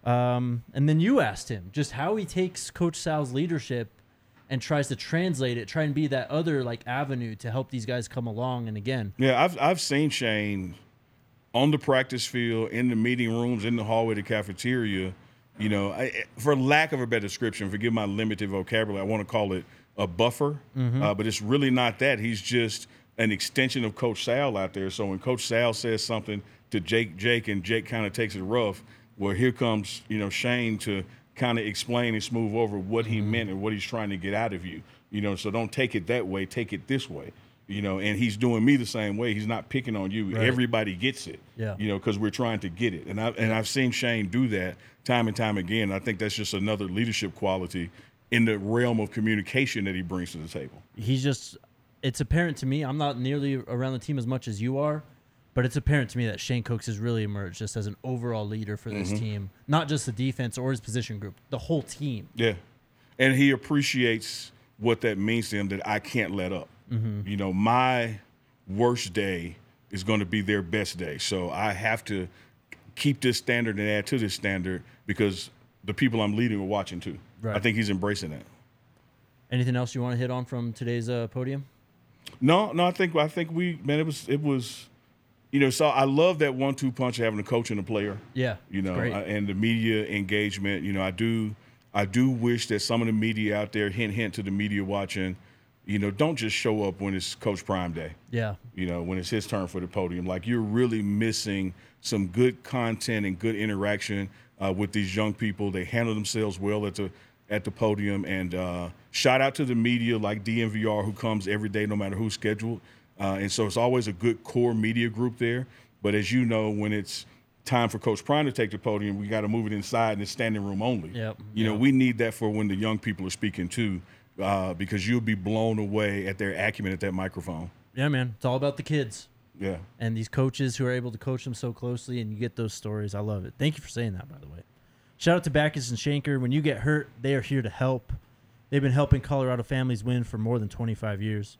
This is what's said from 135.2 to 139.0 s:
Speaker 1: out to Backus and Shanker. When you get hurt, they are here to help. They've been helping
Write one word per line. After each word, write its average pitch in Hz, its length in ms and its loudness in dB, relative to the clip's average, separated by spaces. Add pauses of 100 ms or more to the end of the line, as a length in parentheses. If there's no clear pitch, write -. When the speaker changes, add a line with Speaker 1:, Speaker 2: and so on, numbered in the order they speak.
Speaker 1:
out 170 80 0
to 160 60 0
Backus 147 400 2
and 120 80 -2
Shanker. 143 420 0
When 123 100 0
you 143 100 4
get 147 180 2
hurt, 147 300 2 (140)
they 139 140 2
are 131 40 2
here 135 220 0
to 113 80 -2
help. 131 420 0 (580)
They've 139 120 4
been 139 80 4
helping 139 300 6